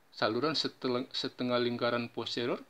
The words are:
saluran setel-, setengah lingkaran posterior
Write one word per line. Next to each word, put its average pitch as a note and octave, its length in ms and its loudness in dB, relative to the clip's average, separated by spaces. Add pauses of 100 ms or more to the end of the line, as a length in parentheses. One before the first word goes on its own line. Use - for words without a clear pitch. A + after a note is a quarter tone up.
(120)
saluran A#2+ 440 0
setel-, B2+ 560 -2
setengah B2 520 0
lingkaran A#2+ 480 0
posterior B2 480 -2 (100)